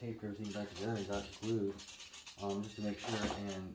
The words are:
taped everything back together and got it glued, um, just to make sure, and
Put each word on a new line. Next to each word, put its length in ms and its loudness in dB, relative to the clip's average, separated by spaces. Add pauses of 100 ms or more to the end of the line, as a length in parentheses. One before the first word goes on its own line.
taped 240 -2
everything 280 0
back 220 0
together 200 2
and 140 2
got 140 2
it 200 -8
glued, 320 4 (680)
um, 200 2
just 140 -6
to 60 -2
make 160 2
sure, 200 2 (360)
and 200 -4